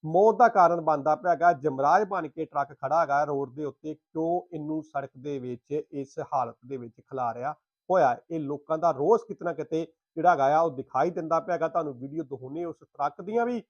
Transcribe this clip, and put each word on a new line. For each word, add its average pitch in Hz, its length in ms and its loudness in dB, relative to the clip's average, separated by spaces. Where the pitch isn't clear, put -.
ਮੌਤ 190 320 4
ਦਾ 240 100 8
ਕਾਰਨ 175 340 6
ਬਣਦਾ 151 340 2
ਪਿਆ 175 160 -2
ਹੈਗਾ। 170 220 4
ਜਮਰਾਜ 143 500 2
ਬਣ 185 240 -4
ਕੇ 156 180 -8
ਟਰੱਕ 143 280 -6
ਖੜਾ 147 280 0
ਹੈਗਾ 143 220 0
ਰੋਡ 139 320 -4
ਦੇ 151 100 -8
ਉੱਤੇ, 156 280 -10
ਕਿਉਂ 165 480 -4
ਇਹਨੂੰ 156 300 -6
ਸੜਕ 139 340 -8
ਦੇ 139 220 -8
ਵਿੱਚ 123 420 -6
ਇਸ 139 280 -10
ਹਾਲਤ 123 220 -2
ਦੇ 135 100 -8
ਵਿੱਚ 117 220 -12
ਖਿਲਾਰਿਆ 123 520 -6
ਹੋਇਆ 165 180 6
ਹੈ? 120 80 0
ਇਹ 165 80 -4
ਲੋਕਾਂ 147 380 -4
ਦਾ 165 140 2
ਰੋਸ 165 360 2
ਕਿਤੇ 185 180 -12
ਨਾ 170 80 -2
ਕਿਤੇ 160 340 -4
ਜਿਹੜਾ 165 160 4
ਹੈਗਾ 139 140 4
ਆ, 147 140 4
ਉਹ 165 120 2
ਦਿਖਾਈ 131 380 -2
ਦਿੰਦਾ 165 300 -2
ਪਿਆ 190 140 -4
ਹੈਗਾ। 160 140 -2
ਤੁਹਾਨੂੰ 156 260 -2
ਵੀਡੀਓ 139 300 -10
ਦਿਖਾਉਂਦੇ 135 420 -10
ਉਸ 165 180 -10
ਟਰੱਕ 151 380 -6
ਦੀਆਂ 220 240 -2
ਵੀ 240 240 -4